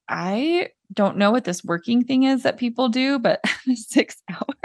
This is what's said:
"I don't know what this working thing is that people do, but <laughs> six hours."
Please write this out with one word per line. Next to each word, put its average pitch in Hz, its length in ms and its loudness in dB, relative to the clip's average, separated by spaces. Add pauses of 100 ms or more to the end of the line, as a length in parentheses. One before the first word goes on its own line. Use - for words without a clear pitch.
"I 226 600 -2 (260)
don't 196 240 0
know 202 140 4
what 247 120 0
this 180 200 -6
working 208 400 0
thing 262 180 2
is 269 220 2
that - 120 2
people 247 320 0
do, 262 300 0
but 214 220 2 (180)
<laughs> 254 160 -2
six - 560 -2
hours." - 160 -8 (180)